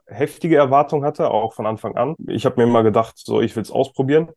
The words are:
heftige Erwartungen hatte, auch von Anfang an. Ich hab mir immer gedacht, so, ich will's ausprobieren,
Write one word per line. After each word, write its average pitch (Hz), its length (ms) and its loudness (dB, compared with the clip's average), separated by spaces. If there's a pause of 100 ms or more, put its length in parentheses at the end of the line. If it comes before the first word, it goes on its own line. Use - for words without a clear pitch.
heftige 147 500 -2
Erwartungen 143 480 2
hatte, 147 240 -2
auch 107 240 -2
von 110 140 -6
Anfang 110 280 -6
an. 139 200 -2 (120)
Ich 107 200 -2
hab - 100 -4
mir 120 60 4
immer 117 180 4
gedacht, 110 380 0
so, 110 200 -2
ich 110 160 -2
will's 107 140 -8
ausprobieren, 135 680 0